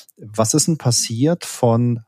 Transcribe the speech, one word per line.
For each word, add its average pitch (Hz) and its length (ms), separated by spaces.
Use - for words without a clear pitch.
Was 110 380
ist 147 120
denn 165 120
passiert 131 680
von, 120 640